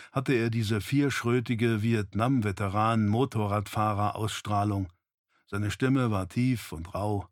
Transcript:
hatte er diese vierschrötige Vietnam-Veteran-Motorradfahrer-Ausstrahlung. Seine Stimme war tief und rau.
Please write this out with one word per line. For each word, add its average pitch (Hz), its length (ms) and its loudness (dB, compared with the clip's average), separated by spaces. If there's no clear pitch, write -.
hatte 135 220 0
er 113 160 2
diese 110 320 0
vierschrötige 120 1000 0
Vietnam-Veteran-Motorradfahrer-Ausstrahlung. 107 3000 0
Seine 101 240 -4
Stimme 131 400 2
war 95 180 -2
tief 123 420 0
und 80 220 -10
rau. 101 380 -4